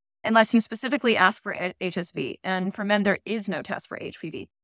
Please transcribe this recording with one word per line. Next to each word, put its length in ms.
unless 300
you 80
specifically 560
ask 260
for 80
a-, 300
H 160
S 140
V. 300
And 320
for 120
men, 180
there 220
is 240
no 120
test 280
for 100
H 220
P 80
V. 200